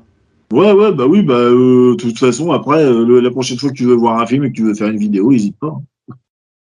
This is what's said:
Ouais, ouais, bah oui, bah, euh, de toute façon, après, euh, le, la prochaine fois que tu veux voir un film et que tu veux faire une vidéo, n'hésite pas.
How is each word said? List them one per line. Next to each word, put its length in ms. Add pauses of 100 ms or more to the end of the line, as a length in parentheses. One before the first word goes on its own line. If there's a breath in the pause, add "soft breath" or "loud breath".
(520)
Ouais, 200
ouais, 200
bah 160
oui, 140
bah, 140
euh, 560
de 100
toute 160
façon, 340
après, 320
euh, 220
le, 140
la 100
prochaine 300
fois 100
que 60
tu 100
veux 80
voir 260
un 60
film 180
et 60
que 60
tu 80
veux 100
faire 140
une 100
vidéo, 340
n'hésite 280
pas. 160 (1000)